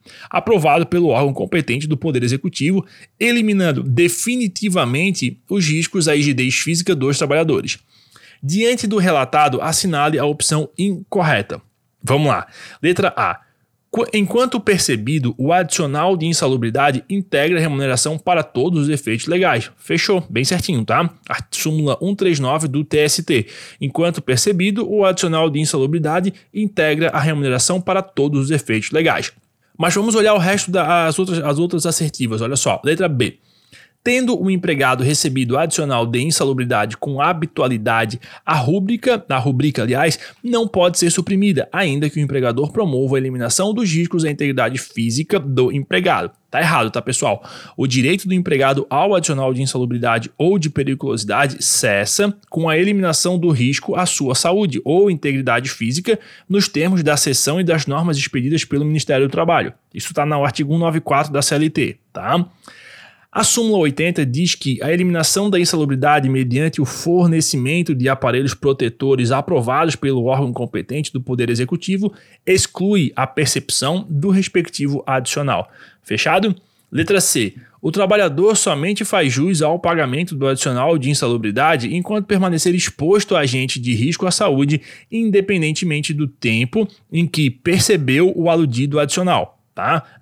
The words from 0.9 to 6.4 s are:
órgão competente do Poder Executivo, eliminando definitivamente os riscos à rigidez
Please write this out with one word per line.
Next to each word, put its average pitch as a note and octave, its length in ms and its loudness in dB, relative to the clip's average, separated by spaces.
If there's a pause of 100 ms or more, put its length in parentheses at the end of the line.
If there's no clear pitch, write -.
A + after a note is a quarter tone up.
órgão C3+ 260 2
competente C#3+ 520 -2
do D3+ 120 -2
Poder B2+ 240 -2
Executivo, D3 640 -2 (340)
eliminando G#3+ 640 2
definitivamente F3 1600 0 (120)
os F#3 180 0
riscos D#3+ 400 0
à D3+ 60 4
rigidez C3 400 0